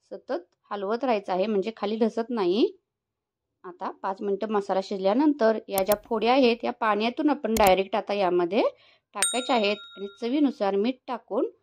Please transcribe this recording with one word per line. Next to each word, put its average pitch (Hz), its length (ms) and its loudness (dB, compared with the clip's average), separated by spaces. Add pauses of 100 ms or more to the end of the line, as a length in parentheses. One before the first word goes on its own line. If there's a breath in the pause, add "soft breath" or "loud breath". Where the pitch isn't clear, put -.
(100)
सतत 240 340 -8 (260)
हलवत 208 320 -4
राहायचं 214 300 0
आहे 185 120 2
म्हणजे 214 320 0
खाली 214 200 -4
ढसत 226 320 0
नाही. 220 380 2 (960)
आता 190 280 -10 (100)
पाच 196 200 -8
मिनिटं 202 300 -4
मसाला 202 320 0
शिजल्यानंतर 220 760 2 (100)
या 196 160 0
ज्या 208 120 2 (100)
फोड्या 226 280 0
आहेत 240 300 4
या 233 100 -4
पाण्यातून 226 560 0
आपण 254 240 0
डायरेक्ट 196 420 4
आता 202 180 -4
यामध्ये 180 500 0 (520 soft breath)
टाकायच्या 247 400 0
आहेत 208 220 0 (200)
आणि 196 100 -12 (140)
चवीनुसार 233 540 0
मीठ 226 200 0 (120)
टाकून 247 420 -6 (140)